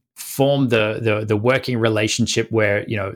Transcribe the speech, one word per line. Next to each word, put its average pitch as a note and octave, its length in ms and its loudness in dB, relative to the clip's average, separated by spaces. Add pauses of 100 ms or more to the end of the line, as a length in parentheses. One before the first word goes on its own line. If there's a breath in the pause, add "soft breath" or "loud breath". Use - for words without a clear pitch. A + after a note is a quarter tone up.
(140)
form C#3 540 0
the, A2 340 0
the, G#2+ 240 0
the G#2+ 100 2
working B2 420 0
relationship A2 720 0
where, G#2 380 0
you A2 80 -4
know, G2 200 -6